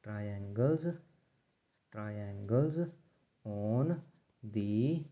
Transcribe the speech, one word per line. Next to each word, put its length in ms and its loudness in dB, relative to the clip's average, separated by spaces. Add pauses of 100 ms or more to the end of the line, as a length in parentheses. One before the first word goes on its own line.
ट्रायंगल्स, 800 0 (1080)
ट्रायंगल्स 840 0 (680)
on 460 0 (520)
the 680 0